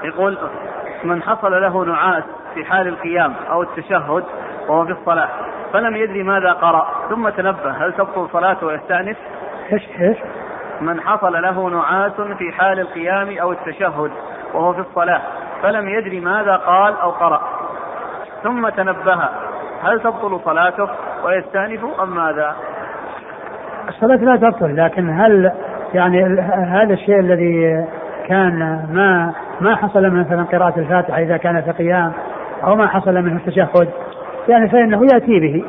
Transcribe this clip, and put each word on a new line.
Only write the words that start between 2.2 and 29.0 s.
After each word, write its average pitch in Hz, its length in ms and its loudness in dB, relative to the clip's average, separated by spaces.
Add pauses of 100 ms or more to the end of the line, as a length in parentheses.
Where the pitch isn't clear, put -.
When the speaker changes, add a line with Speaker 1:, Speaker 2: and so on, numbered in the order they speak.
Speaker 1:
في 156 100 -8
حال 185 240 0
القيام 170 440 0 (180)
أو 170 120 0
التشهد 170 640 -2 (440)
وهو 160 160 2
في 175 80 -4
الصلاة 165 360 0 (440)
فلم 220 240 0
يدري 202 260 -2
ماذا 185 300 2
قرأ 165 360 2 (220)
ثم 220 180 -2
تنبه، 190 420 -2
هل 165 220 -2
تبطل 190 400 -2
صلاته 180 340 0
ويستأنف؟" 185 500 -4 (560)
Speaker 2:
إيش، 208 100 0 (180)
إيش؟ 196 160 4 (640)
Speaker 1:
"من 165 200 -4
حصل 185 420 0
له 185 260 0
نعاس 180 440 0 (260)
في 170 140 -6
حال 185 280 2
القيام 185 580 -4
أو 180 140 0
التشهد 151 580 -4 (440)
وهو 165 180 0
في 175 80 -4
الصلاة 175 400 0 (420)
فلم 202 260 0
يدري 190 320 -4
ماذا 196 360 2
قال 190 460 4
أو 175 80 2
قرأ 160 320 2 (1000)
ثم 233 260 -2
تنبه، 185 600 0 (540)
هل 220 180 2
تبطل 214 440 -2
صلاته 175 440 0 (360)
ويستأنف 190 560 -2 (200)
أم 185 140 -2
ماذا؟" 151 400 -2 (1300)
Speaker 2:
الصلاة 254 280 4
لا 247 200 6
تبطل، 175 400 2
لكن 165 440 2
هل 196 320 6 (420)
يعني 180 320 4
ال-، 185 140 4 (280)
هذا 202 240 4
الشيء 196 280 4
الذي 170 640 2 (420)
كان 165 680 0
ما، 180 400 4 (280)